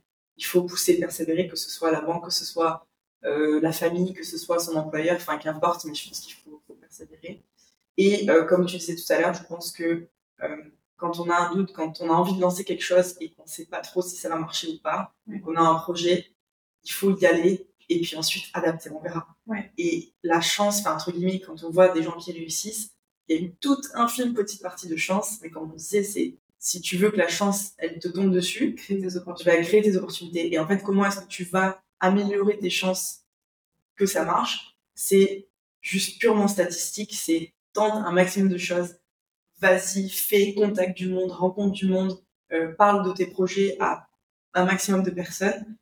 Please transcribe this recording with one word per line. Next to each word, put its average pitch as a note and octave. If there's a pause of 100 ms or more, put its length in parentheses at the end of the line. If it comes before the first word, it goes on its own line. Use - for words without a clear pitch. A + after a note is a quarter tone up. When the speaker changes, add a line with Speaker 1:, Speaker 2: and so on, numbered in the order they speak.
(360)
Speaker 1:
il -
faut F3+
pousser, F3
persévérer, E3+
que -
ce -
soit E3
la D#3
banque, E3+
que F3+
ce -
soit, E3 (380)
euh, D3+
la D#3+
famille, F3
que E3
ce -
soit E3+
son E3
employeur, D#3
enfin D#3
qu'importe, E3
mais D3+
je -
pense -
qu'il -
faut, D3+
faut -
persévérer. - (540)
Et, G3+
euh, E3
comme F3
tu F3+
disais E3
tout -
à D#3
l'heure, F3
je -
pense E3+
que, E3+ (340)
euh, - (400)
quand E3+
on E3+
a F3
un F3
doute, G3
quand D#3+
on E3
a -
envie F#3
de F#3
lancer F3+
quelque E3+
chose F3+
et D#3+
qu'on -
sait -
pas E3+
trop -
si -
ça E3+
va E3
marcher D#3+
ou D#3+
pas, F3 (140)
Speaker 2:
Ouais. G3+
Speaker 1:
qu'on D#3+
a E3
un D#3+
projet, F3 (580)
il -
faut G3
y F3
aller F3 (220)
et E3+
puis E3
ensuite D#3+ (100)
adapter, E3
on D3+
verra. E3+ (200)
Speaker 2:
Ouais. G#3
Speaker 1:
Et E3+ (100)
la E3
chance, G#3
enfin, D#3
entre D#3
guillemets, F#3
quand D#3+
on E3
voit F3+
des E3
gens E3+
qui F3
réussissent, E3 (380)
il D#3+
y -
a E3+
une F3
toute C#4
infime A#3+
petite G3+
partie F3+
de D#3+
chance, G3
mais E3
comme D#3+
on D#3
disait, G3+
c'est, - (220)
si -
tu F3+
veux G#3
que G#3+
la E3+
chance, G3
elle E3
te F3+
tombe F#3
dessus, -
Speaker 2:
Créer G3
tes F#3+
Speaker 1:
tu F3+
vas F3+
Speaker 2:
opportunités. E3+
Speaker 1:
créer G3+
tes G3+
opportunités. E3+
Et E3
en D#3
fait, F#3+
comment G3
est-ce G3
que -
tu -
vas F#3+ (200)
améliorer G3+
tes F3+
chances - (760)
que G3
ça -
marche ? - (180)
C'est G3 (320)
juste -
purement G#3
statistique, -
c'est E3 (180)
tente G#3+
un F3+
maximum F#3
de F3+
choses, F3 (640)
vas-y, F#3+
fais, G3+
contacte G3
du F#3
monde, F#3
rencontre F#3
du G3
monde, F#3 (320)
euh, E3
parle G3+
de F3+
tes F#3
projets F#3+
à - (460)
un F#3
maximum F#3+
de F3+
personnes F#3+